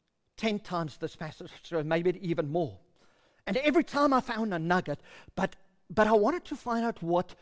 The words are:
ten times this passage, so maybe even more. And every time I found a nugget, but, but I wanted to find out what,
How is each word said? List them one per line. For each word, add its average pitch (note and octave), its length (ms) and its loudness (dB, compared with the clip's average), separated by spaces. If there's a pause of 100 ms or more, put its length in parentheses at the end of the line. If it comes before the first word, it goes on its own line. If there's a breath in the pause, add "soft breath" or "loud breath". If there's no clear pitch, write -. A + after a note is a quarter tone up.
(360)
ten G#3+ 220 -2
times E3+ 380 -6
this - 200 -8
passage, E3 340 -12 (120)
so E3 200 -2
maybe E3+ 400 0
even E3 280 -2
more. D3 280 -4 (680 soft breath)
And G3+ 120 -2
every D4 260 4
time C#4+ 280 2
I B3+ 80 4
found A3 340 -4
a E3+ 40 -2
nugget, E3 420 0 (340 loud breath)
but, F#3 220 -2 (340)
but G#3+ 160 4
I G#3+ 60 4
wanted A3+ 340 4
to C#4+ 100 -8
find A#3 280 -4
out A#3 180 -4
what, F3 400 -2